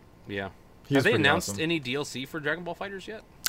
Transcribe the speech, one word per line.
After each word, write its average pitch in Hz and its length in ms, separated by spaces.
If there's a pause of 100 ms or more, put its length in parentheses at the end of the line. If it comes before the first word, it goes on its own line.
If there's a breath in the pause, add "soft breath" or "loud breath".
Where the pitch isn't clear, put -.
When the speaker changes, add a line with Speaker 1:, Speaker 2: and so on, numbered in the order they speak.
(280)
Speaker 1:
Yeah. 98 220 (360)
Speaker 2:
He 139 80
Speaker 1:
Have 135 60
Speaker 2:
is 139 40
Speaker 1:
they 196 60
Speaker 2:
pretty - 140
Speaker 1:
announced 165 260
Speaker 2:
awesome. 147 120
Speaker 1:
any 165 180
D 123 160
L 147 80
C 131 220
for 165 140
Dragon 156 240
Ball 170 100
FighterZ 196 340
yet? 214 140 (260)